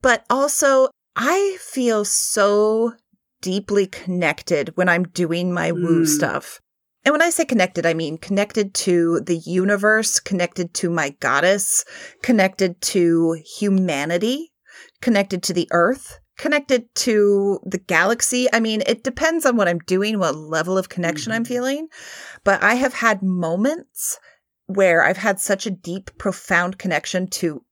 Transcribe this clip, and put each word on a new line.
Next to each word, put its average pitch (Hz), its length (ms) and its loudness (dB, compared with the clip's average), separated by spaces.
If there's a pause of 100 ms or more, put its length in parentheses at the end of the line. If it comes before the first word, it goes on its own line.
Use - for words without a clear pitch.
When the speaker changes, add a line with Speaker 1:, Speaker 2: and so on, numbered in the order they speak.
Speaker 1:
But 233 280 2
also, 269 580 2 (300)
I 370 420 0
feel 226 460 -2
so 214 880 0 (480)
deeply 196 440 0
connected 175 920 -4
when 180 120 2
I'm 175 220 2
doing 175 440 -2
my 165 200 -2
woo 170 300 2
Speaker 2:
Mm. 160 40 2
Speaker 1:
stuff. - 540 -2 (440)
And 285 80 4
when 302 80 2
I 339 80 4
say 330 160 0
connected, 185 400 0
I 165 80 2
mean 160 240 -4
connected 202 560 -2
to 170 480 2
the 175 160 -2
universe, 202 840 0
connected 180 540 -4
to - 160 -2
my 156 220 -2 (100)
goddess, 160 640 0 (360)
connected 190 600 0
to 165 560 2 (200)
humanity, 190 920 0 (500)
connected 196 420 0
to 180 100 -4
the 175 180 0
earth, 190 480 0 (180)
connected 285 580 0
to 202 680 2
the 185 120 -6
galaxy. 226 720 0
I 226 80 2
mean, 220 260 0
it - 200 -2
depends 320 400 -2
on 247 100 4
what 196 140 2
I'm 175 100 -2
doing, 202 400 -2
what 156 160 0
level 160 420 -2
of - 120 -4
connection 180 420 -4
I'm 226 120 -2
Speaker 2:
Mm-hmm. 240 100 -6
Speaker 1:
feeling. 269 340 -4 (560)
But 196 180 2
I 214 120 4
have 254 220 0
had 208 280 2
moments 185 960 -2 (460)
where 185 380 4
I've 180 140 2
had 196 220 -2
such - 260 -2
a 214 60 -6
deep, 185 460 -10
profound 185 600 -2
connection 180 500 -4
to 156 440 -6